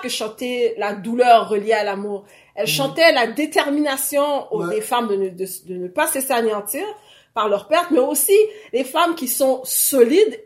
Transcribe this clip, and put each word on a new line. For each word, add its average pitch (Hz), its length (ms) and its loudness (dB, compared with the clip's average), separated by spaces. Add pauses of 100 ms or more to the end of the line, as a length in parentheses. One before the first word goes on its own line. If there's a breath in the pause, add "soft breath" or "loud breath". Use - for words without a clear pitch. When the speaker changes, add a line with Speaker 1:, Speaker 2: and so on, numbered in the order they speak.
Speaker 1:
que 254 60 -8
chanter 240 680 -4
la 208 160 -4
douleur 226 540 4
reliée 214 240 0
à 214 120 0
l'amour. 202 400 -6 (300 soft breath)
Elles 214 100 -4
Speaker 2:
Mhm. - 80 -4
Speaker 1:
chantaient 302 400 4
la 247 140 2
détermination 285 1300 -2
aux, 170 120 -2
Speaker 2:
Ouais. 180 120 -4
Speaker 1:
des 214 40 -2
femmes 233 280 -2
de 202 80 0
ne, 190 140 -2
de, 180 160 -8 (200)
de 180 80 -12
ne 180 140 -8
pas 302 180 -2
se 311 80 -4
laisser 269 180 -2
anéantir 226 520 -2 (500 soft breath)
par 214 140 -2
leur - 200 -2
perte, 311 220 0
mais 277 80 4
aussi 294 380 2 (360 loud breath)
les 262 120 0
femmes 330 300 0
qui 269 140 -6
sont 262 360 0
solides 277 800 2